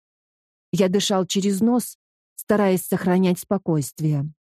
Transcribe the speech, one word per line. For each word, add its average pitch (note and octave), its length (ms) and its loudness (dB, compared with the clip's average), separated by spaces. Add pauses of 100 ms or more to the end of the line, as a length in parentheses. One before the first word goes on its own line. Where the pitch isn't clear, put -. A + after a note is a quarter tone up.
(720)
Я F#3 180 2
дышал F#3+ 380 0
через G3 340 -2
нос, A#3 380 0 (380)
стараясь G3+ 460 0
сохранять F3+ 580 0
спокойствие. D3+ 880 -2 (100)